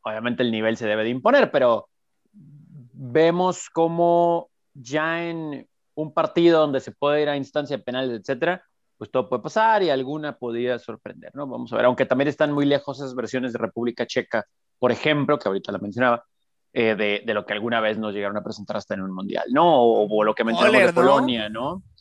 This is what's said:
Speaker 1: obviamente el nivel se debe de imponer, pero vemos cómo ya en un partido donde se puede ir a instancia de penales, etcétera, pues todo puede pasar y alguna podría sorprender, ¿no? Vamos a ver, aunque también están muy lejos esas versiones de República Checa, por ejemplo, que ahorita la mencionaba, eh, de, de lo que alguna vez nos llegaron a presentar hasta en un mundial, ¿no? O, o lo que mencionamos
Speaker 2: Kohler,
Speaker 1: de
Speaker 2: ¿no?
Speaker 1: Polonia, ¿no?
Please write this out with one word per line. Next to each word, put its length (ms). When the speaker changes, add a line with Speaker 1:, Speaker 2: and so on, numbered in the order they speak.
Speaker 1:
obviamente 420
el 80
nivel 260
se 100
debe 160
de 60
imponer, 420
pero 380
vemos 760
cómo 800
ya 540
en 400
un 180
partido 460
donde 200
se 120
puede 300
ir 80
a 80
instancia 400
de 60
penales, 360
etcétera, 440
pues 140
todo 180
puede 140
pasar 400
y 60
alguna 480
podría 420
sorprender, 560
¿no? 120
Vamos 260
a 20
ver, 100
aunque 200
también 220
están 240
muy 140
lejos 340
esas 160
versiones 380
de 60
República 480
Checa, 380
por 120
ejemplo, 460
que 100
ahorita 240
la 80
mencionaba, 460
eh, 240
de, 300
de 80
lo 120
que 80
alguna 260
vez 180
nos 160
llegaron 240
a 60
presentar 340
hasta 180
en 60
un 120
mundial, 380
¿no? 320
O, 260
o 140
lo 100
que 100
mencionamos 300
Speaker 2:
Kohler, 200
Speaker 1:
de 80
Speaker 2:
¿no? 60
Speaker 1:
Polonia, 420
¿no? 340